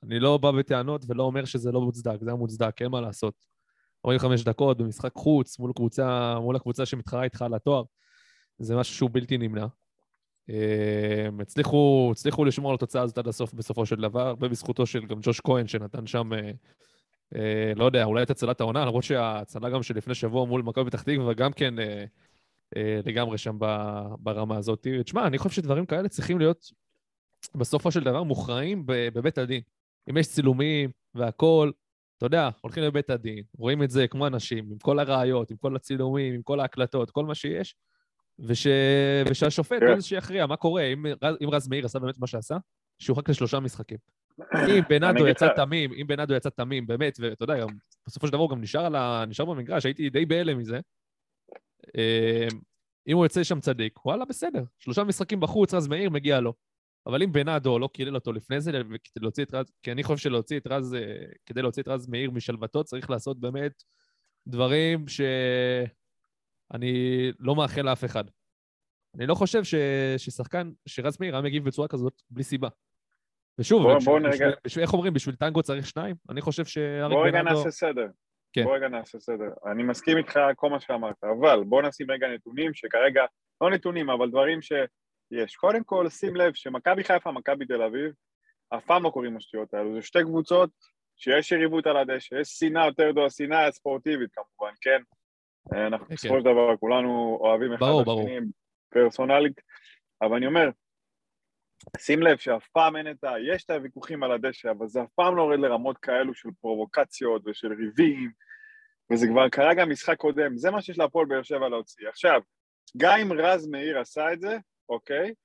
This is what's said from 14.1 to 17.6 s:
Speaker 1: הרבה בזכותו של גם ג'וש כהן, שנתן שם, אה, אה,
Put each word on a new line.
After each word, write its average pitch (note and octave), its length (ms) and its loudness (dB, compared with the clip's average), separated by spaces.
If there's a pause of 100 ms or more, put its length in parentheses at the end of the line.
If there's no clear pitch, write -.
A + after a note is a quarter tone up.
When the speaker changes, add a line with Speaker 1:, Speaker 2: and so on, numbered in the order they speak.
Speaker 1:
הרבה B2 200 -4
בזכותו A#2+ 380 -2
של A2+ 200 -6
גם G#2+ 160 -8
ג'וש A#2 180 0
כהן, B2 280 2
שנתן G#2+ 400 -8
שם, A#2 260 -4
אה, G#2+ 180 -6 (840)
אה, G#2+ 400 -2